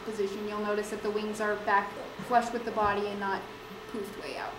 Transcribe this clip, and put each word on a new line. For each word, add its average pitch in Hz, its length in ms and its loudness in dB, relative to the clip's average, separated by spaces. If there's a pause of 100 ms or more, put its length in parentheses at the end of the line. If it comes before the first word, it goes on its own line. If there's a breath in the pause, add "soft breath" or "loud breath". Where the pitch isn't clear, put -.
position. 208 440 -2
You'll 208 120 -2
notice 208 300 0
that 214 120 -4
the 208 80 0
wings 208 300 -2
are 208 160 2 (100)
back 202 240 6 (380)
flush 233 240 6
with 226 120 -2
the 220 60 -2
body 208 380 4
and 202 100 -2
not 196 240 0 (500)
poofed 202 300 -6
way 135 140 -6
out. 107 220 -4